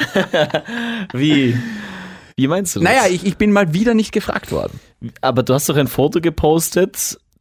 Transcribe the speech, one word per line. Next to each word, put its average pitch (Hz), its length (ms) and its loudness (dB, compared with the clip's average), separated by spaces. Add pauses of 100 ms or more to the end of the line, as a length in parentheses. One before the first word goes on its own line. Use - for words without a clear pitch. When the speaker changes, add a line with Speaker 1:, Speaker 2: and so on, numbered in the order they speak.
(140)
Speaker 1:
<laughs> 196 1000 -2
Wie? 135 440 2 (760)
Wie 131 120 2
meinst 180 280 -2
du - 40 -4
das? 175 100 4
Speaker 2:
Naja, 254 220 4
ich, 175 140 -4
ich 196 120 -2
bin 208 140 4
mal 202 220 2
wieder 220 200 2
nicht 220 180 0
gefragt - 400 -4
worden. - 280 -4 (420)
Speaker 1:
Aber 127 220 2
du 127 100 0
hast 139 160 0
doch 143 80 0
ein 139 100 4
Foto 147 340 0
gepostet, 165 1000 0 (220)